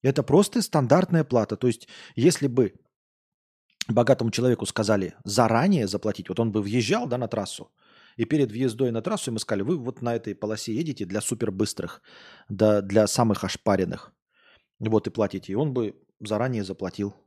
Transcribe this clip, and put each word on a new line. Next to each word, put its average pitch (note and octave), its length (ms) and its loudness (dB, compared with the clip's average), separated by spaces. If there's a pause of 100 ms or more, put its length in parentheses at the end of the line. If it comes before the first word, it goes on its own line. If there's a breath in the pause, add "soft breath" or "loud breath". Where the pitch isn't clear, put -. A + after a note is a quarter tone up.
Это C3+ 220 2
просто G3 380 4
стандартная D#3+ 600 2
плата. A2 320 0
То B2 120 0
есть, - 200 -2 (280 loud breath)
если C#3 320 4
бы A#2+ 260 2 (1120)
богатому A#2 440 2
человеку A#2+ 340 0
сказали G2+ 580 0
заранее A2+ 640 2
заплатить, G2+ 420 -6
вот F#2 100 -4
он A2+ 120 0
бы G#2+ 100 0
въезжал, A#2 460 0
да, A#2+ 100 -4
на A#2+ 100 -4
трассу, - 440 -8 (460 soft breath)
и A2+ 80 -2
перед C#3 260 0
въездой A#2+ 400 0
на A2+ 100 -2
трассу F#3 300 -4
ему A2 80 -4
сказали: G2 220 -4
"Вы D#3 160 -2
вот B2 240 -10
на A#2 140 -2
этой G#2+ 200 -6
полосе G#2+ 380 -6
едете C3+ 320 -6
для G2 160 -4
супербыстрых, G#2 800 -4 (480 loud breath)
да, G#2 320 2
для G2+ 260 4
самых A2 360 2
ошпаренных. F#2 680 -2 (680 soft breath)
Вот A2 280 0
и - 40 -6
платите". F#2+ 420 -4
И - 20 -4
он C#3 180 -2
бы A2+ 220 -4 (240)
заранее G#2+ 440 -4
заплатил. G2 520 -6 (120)